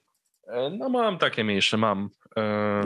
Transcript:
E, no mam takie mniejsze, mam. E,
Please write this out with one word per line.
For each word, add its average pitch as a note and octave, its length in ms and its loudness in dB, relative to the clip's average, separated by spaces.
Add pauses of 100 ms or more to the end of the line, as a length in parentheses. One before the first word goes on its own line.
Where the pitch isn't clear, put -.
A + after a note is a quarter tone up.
(480)
E, B2+ 220 -4
no B3 200 -6
mam A3+ 280 0
takie B2+ 260 0
mniejsze, G#2 340 2
mam. G2+ 320 0 (280)
E, G#2+ 480 0